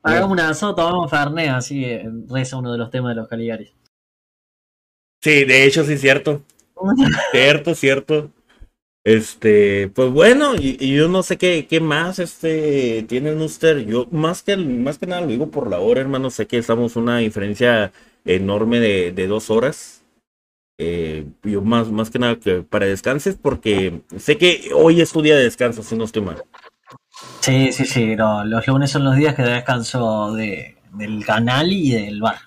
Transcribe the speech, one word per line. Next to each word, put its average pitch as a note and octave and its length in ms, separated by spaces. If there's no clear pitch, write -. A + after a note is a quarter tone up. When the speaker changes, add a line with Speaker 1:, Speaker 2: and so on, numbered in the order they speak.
Speaker 1:
Hagamos F3+ 280
un F3+ 80
asado, E3 340
tomamos E3+ 360
Fernet, D3+ 400
así, C3 340
eh, A2+ 200
reza C3 280
uno B2 160
de A#2+ 60
los A#2 120
temas B2+ 200
de A2+ 100
los A2 80
Caligaris. A2+ 440
Speaker 2:
Sí, D3 220
de C3 200
hecho, C#3+ 200
sí, D3 140
cierto. C#3+ 440
Speaker 1:
<laughs> A3 560
Speaker 2:
Cierto, D3 440
cierto. C#3 540
Este, G#2 840
pues B2+ 220
bueno, A#3+ 460
y, C3+ 240
y C3+ 160
yo D#3 120
no F#3 160
sé F#3 140
qué, F3 300
qué D#3+ 120
más, E3 380
este, D3 880
tienen D3 360
ustedes. D3+ 460
Yo, A#2 240
más D#3+ 320
que, G3+ 140
más C3+ 420
que F#3+ 80
nada F3+ 160
lo D#3 60
digo C3+ 220
por B2+ 200
la F2 80
hora, A#2 220
hermano. C3+ 300
Sé G#2+ 180
que A#2+ 100
estamos A#2 380
una A#2+ 220
diferencia G#2+ 720
enorme G2+ 560
de, F#2+ 320
de F#2 160
dos A2 220
horas. - 520
Eh, D#2+ 480
yo G2+ 180
más, A2+ 280
más A2 200
que B2+ 80
nada A#2+ 220
que F#2 220
para G2+ 240
descanses, C3+ 540
porque F#2+ 640
sé D3 200
que E3+ 360
hoy E3 260
es D#3 120
tu D#3+ 100
día D3+ 140
de C3 80
descanso, A#2 400
si A2+ 120
no A2+ 80
estoy A2 180
mal. E2 200
Speaker 1:
Sí, C3 320
sí, C3 120
sí, A2 320
no, G#2+ 280
los A2 220
lunes C3+ 240
son C#3 140
los C3+ 120
días D3 200
que C3+ 60
descanso A#2+ 920
de, G#2 420
del G#2 320
canal B2 480
y E3 200
del G#2 280
bar. G#2+ 160